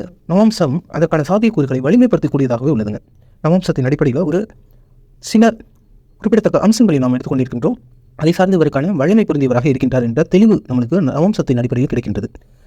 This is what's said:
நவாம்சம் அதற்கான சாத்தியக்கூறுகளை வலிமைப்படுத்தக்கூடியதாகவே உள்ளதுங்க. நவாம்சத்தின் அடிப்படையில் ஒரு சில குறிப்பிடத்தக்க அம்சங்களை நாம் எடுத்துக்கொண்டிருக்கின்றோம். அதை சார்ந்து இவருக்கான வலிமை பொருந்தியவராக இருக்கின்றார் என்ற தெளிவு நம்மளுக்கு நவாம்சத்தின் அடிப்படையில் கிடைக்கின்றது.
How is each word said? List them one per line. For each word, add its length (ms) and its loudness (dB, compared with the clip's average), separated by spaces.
நவாம்சம் 600 0
அதற்கான 420 -2
சாத்தியக்கூறுகளை 520 0
வலிமைப்படுத்தக்கூடியதாகவே 920 0
உள்ளதுங்க. 240 -4
நவாம்சத்தின் 420 0
அடிப்படையில் 380 0
ஒரு 240 -2
சில 360 2
குறிப்பிடத்தக்க 420 0
அம்சங்களை 400 2
நாம் 180 0
எடுத்துக்கொண்டிருக்கின்றோம். 600 -4
அதை 160 0
சார்ந்து 280 2
இவருக்கான 320 0
வலிமை 320 2
பொருந்தியவராக 480 0
இருக்கின்றார் 320 0
என்ற 200 0
தெளிவு 440 2
நம்மளுக்கு 340 -2
நவாம்சத்தின் 560 0
அடிப்படையில் 340 -2
கிடைக்கின்றது. 360 -4